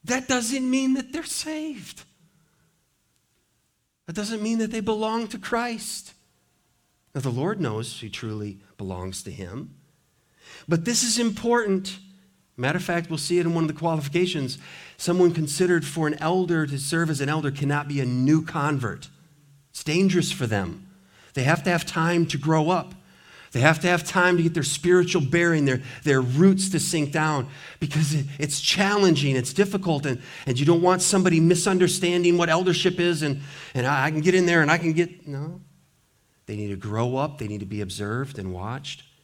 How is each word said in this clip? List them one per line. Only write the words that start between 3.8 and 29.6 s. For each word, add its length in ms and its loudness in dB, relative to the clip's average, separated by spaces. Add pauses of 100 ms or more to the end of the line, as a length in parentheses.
That 100 -12
doesn't 260 -6
mean 160 -2
that 120 -2
they 100 -6
belong 480 -2
to 100 -12
Christ. 760 -6 (1000)
Now, 60 -4
the 80 -4
Lord 320 -2
knows 400 -4
who 80 -12
truly 500 -8 (200)
belongs 460 -8
to 60 -12
him. 440 -14 (920)
But 200 0
this 160 0
is 160 0
important. 800 0 (580)
Matter 220 0
of 60 -4
fact, 260 -2
we'll 80 -4
see 200 0
it 60 2
in 100 0
one 100 2
of 40 0
the 100 -6
qualifications. 760 -2 (400)
Someone 380 4
considered 500 2
for 220 -2
an 80 0
elder 520 0
to 120 -4
serve 320 -2
as 100 -2
an 80 -2
elder 220 0
cannot 360 -2
be 140 -4
a 60 0
new 360 4
convert. 680 -4 (600)
It's 140 -14
dangerous 480 2
for 140 -2
them. 420 -4 (460)
They 80 -2
have 220 2
to 60 2
have 140 0
time 420 2
to 120 -4
grow 320 2
up. 240 -2 (580)
They 80 0
have 200 6
to 60 0
have 180 2
time 320 4
to 60 2
get 100 2
their 100 -2
spiritual 600 2
bearing, 420 2
their, 180 0 (220)
their 160 4
roots 500 4
to 100 0
sink 320 -2
down, 360 0 (320)
because 320 0
it, 140 0 (120)
it's 220 -4
challenging, 760 2
it's 180 -2
difficult, 500 0